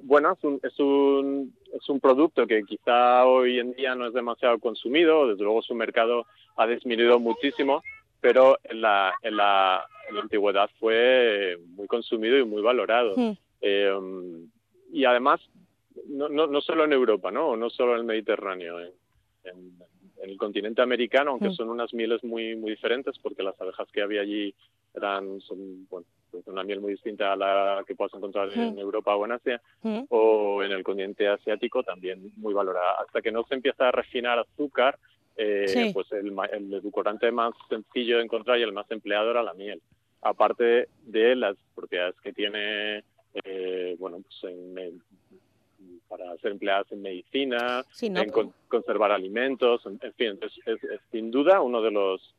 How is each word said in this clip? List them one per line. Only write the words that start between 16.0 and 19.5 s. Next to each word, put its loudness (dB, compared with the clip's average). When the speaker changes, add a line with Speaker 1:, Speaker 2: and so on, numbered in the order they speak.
Speaker 1:
no, -6
no, 0
no 0
solo 0
en 2
Europa, 2
¿no? -2
No -4
solo 0
en 0
el -4
Mediterráneo, -4
en, -16
en, -20